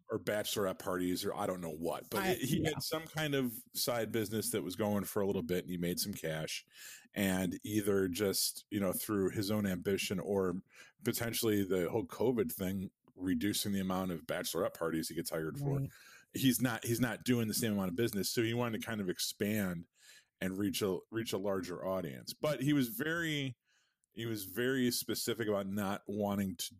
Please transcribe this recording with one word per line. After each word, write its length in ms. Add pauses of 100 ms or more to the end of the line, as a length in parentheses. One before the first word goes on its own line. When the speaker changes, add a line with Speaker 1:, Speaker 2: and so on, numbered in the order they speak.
(100)
Speaker 1:
or 80
bachelorette 600
parties, 460
or 120
I 100
don't 140
know 180
what, 300
but 120
Speaker 2:
I, 100
Speaker 1:
it, 80
he 220
Speaker 2:
yeah. 100
Speaker 1:
had 120
some 200
kind 320
of 180 (220)
side 360
business 400
that 140
was 100
going 300
for 160
a 60
little 160
bit, 220
and 60
he 60
made 240
some 140
cash, 500 (500)
and 480
either 460
just, 640
you 100
know, 120
through 380
his 200
own 160
ambition 520
or 360 (500)
potentially 580
the 280
whole 160
covid 440
thing, 400 (260)
reducing 560
the 80
amount 300
of 160
bachelorette 460
parties 380
he 40
gets 140
hired 300
for. 220
Speaker 2:
Right. 100 (420)
Speaker 1:
He's 300
not, 240
he's 140
not 240
doing 220
the 60
same 200
amount 180
of 60
business, 340
so 100
he 140
wanted 260
to 60
kind 160
of 80
expand 760 (560)
and 160
reach 240
a, 180 (120)
reach 240
a 40
larger 460
audience. 480
But 300
he 100
was 160
very, 680 (580)
he 100
was 200
very 460
specific 580
about 180
not 400
wanting 500
to 240